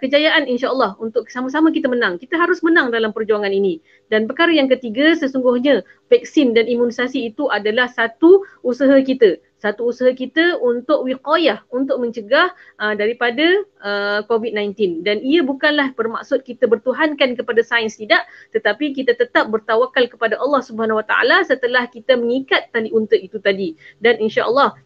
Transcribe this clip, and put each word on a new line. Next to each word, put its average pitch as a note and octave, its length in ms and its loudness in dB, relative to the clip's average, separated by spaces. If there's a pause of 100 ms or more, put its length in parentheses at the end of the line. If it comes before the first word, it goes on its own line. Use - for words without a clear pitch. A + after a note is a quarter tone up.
kejayaan, D4 480 2
insya-Allah, B3 480 -2
untuk A3+ 320 -6
sama-sama C4 400 0
kita D#4 160 -2
menang. A#3+ 320 -2
Kita D#4+ 240 -4
harus F4 240 0
menang E4 240 2
dalam A3+ 240 -2
perjuangan G#3 400 -2
ini. G3 240 0 (320)
Dan A3 160 0
perkara E4 320 2
yang C4+ 160 4
ketiga, B3+ 480 0
sesungguhnya B3+ 640 0 (240)
vaksin A#3+ 480 4
dan A3+ 80 4
imunisasi A#3+ 640 -2
itu C4 240 -4
adalah G#3+ 400 -2
satu E4+ 480 4 (240)
usaha C4+ 400 4
kita, B3+ 320 4 (260)
satu A#3 320 -4
usaha B3+ 160 2
kita C4+ 480 0
untuk B3 480 -2
wiqayah, C4+ 640 -2
untuk C4 320 -4
mencegah, A#3+ 480 -2 (320)
uh, G#3+ 160 -4
daripada, A#3+ 640 0 (160)
uh, G3+ 480 -4
covid A#3 240 -2
nineteen. G3 560 -4
Dan G#3 160 -2
ia C#4 240 0
bukanlah C#4+ 480 -2
bermaksud A3+ 480 -4
kita B3 240 -4
bertuhankan B3+ 720 -2
kepada A3+ 240 -2
sains, A3+ 320 -2
tidak, A3 320 -2 (240)
tetapi A3 400 -2
kita C4+ 240 -2
tetap A#3+ 400 -2
bertawakal A#3 560 0
kepada A3 320 -4
Allah C4+ 240 -2
Subhanahu A3 320 -4
Wa G#3+ 80 -6
Taala B3+ 400 2
setelah B3 400 0
kita A#3+ 320 -2
mengikat B3+ 560 -2
tali A3+ 160 -4
unta A3 240 0
itu F#3+ 240 -2
tadi. G3 400 -2 (240)
Dan A3+ 160 2
insya-Allah A3 560 0 (120)